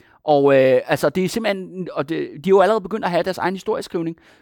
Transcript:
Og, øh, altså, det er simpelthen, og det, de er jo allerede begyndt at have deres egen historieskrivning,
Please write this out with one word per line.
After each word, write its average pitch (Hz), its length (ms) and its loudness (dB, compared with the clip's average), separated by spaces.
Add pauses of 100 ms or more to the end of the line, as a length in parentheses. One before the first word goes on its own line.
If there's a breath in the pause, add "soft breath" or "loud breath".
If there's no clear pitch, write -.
(240 soft breath)
Og, 139 320 4
øh, 131 300 6
altså, 151 240 0
det 185 160 0
er 170 40 -4
simpelthen, 185 640 -6
og 147 160 -6
det, 160 80 -4
de 143 180 -8
er 151 140 -6
jo 196 120 6
allerede 208 200 2
begyndt 190 240 -6
at 180 60 -4
have 175 120 0
deres 185 140 -6
egen 180 180 -4
historieskrivning, 170 640 -6 (240 soft breath)